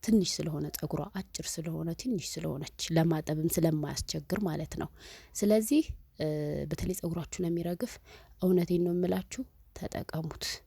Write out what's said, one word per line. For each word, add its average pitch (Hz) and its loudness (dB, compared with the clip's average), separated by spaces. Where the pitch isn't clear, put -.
ትንሽ 214 4
ስለሆነ 147 -2
ፀጉሯ፣ 147 -4
አጭር - -8
ስለሆነ፣ 160 -4
ትንሽ 220 -2
ስለሆነች 147 -6
ለማጠብም 160 4
ስለማያስቸግር 156 0
ማለት 156 -2
ነው። - -4
ስለዚህ፣ 220 4
እ፣ 156 -2
በተለይ 180 -2
ፀጉራችሁን 170 -4
የሚረግፍ፣ 170 -2
እውነቴን 180 4
ነው 175 2
የምላችሁ፣ 180 0
ተጠቀሙት። - -6